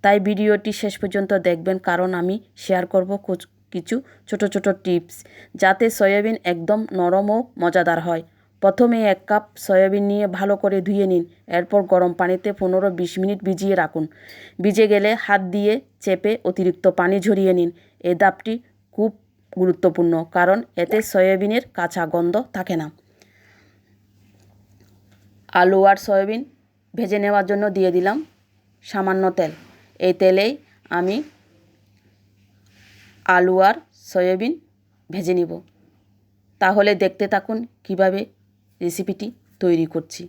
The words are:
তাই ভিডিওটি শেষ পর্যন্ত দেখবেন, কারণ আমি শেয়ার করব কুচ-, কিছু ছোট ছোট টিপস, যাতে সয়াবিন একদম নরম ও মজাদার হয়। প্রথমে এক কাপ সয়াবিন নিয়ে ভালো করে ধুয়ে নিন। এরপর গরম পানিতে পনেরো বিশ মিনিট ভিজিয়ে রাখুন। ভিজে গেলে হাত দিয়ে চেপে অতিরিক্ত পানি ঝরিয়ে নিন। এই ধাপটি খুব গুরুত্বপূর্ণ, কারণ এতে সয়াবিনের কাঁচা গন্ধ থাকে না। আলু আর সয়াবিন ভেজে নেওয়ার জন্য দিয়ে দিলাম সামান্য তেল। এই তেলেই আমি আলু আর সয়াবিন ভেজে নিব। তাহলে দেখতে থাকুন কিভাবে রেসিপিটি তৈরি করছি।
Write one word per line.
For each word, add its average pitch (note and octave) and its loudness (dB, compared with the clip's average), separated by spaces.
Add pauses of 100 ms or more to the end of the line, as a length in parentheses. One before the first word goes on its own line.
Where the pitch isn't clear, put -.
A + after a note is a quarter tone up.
তাই G3+ 4
ভিডিওটি G#3 0
শেষ G3+ -6
পর্যন্ত G3 -4
দেখবেন, F3+ -2
কারণ F#3 -2
আমি F3+ -2 (200)
শেয়ার F3+ -2
করব F#3 -2
কুচ-, F#3 -8 (240)
কিছু F3 -6 (320)
ছোট G#3 -6
ছোট G3 -2 (160)
টিপস, F3 -4 (400)
যাতে F#3+ 2
সয়াবিন G#3 0
একদম F3+ -2 (140)
নরম F#3 0
ও G#3+ 2 (220)
মজাদার E3+ 0
হয়। E3 -4 (380)
প্রথমে A#3 4
এক G3 2
কাপ G#3+ 0 (120)
সয়াবিন F#3+ 2
নিয়ে G3+ 0
ভালো F#3+ -2
করে G3 0
ধুয়ে G3 0
নিন। F3+ 2 (240)
এরপর F3 0
গরম F3+ 2
পানিতে F#3 -2
পনেরো F#3+ 0
বিশ F3 -6
মিনিট G3 -2
ভিজিয়ে F#3+ -2
রাখুন। D#3+ -2 (580)
ভিজে G#3 4
গেলে G#3 2
হাত G3+ 0
দিয়ে G3+ -2 (260)
চেপে G3+ -2 (120)
অতিরিক্ত F#3 -2
পানি F#3 2
ঝরিয়ে F#3+ 2
নিন। F3 2 (340)
এই F3 0
ধাপটি F#3+ 0 (380)
খুব G#3+ -2 (480)
গুরুত্বপূর্ণ, F3 2 (180)
কারণ F3+ 2 (180)
এতে F3 -2
সয়াবিনের G3+ 0 (100)
কাঁচা F3 -4
গন্ধ E3+ -2 (180)
থাকে F#3 -6
না। D#3+ -6 (2750)
আলু F#3 4
আর G3 6
সয়াবিন G3+ -2 (520)
ভেজে G#3 -4
নেওয়ার G3+ 0
জন্য G3+ -2
দিয়ে F#3+ 0
দিলাম F#3 0 (680)
সামান্য F#3+ -2
তেল। E3 -2 (480)
এই F#3 2
তেলেই F#3+ 2 (380)
আমি F3+ -2 (2000)
আলু F3+ 4
আর F#3+ 4 (280)
সয়াবিন F#3 -2 (560)
ভেজে F#3 -4
নিব। F3 -2 (1120)
তাহলে G3+ 2
দেখতে F#3+ -2
থাকুন A3 -4 (260)
কিভাবে F#3+ 0 (600)
রেসিপিটি F#3 -6 (320)
তৈরি E3+ 2
করছি। E3 -10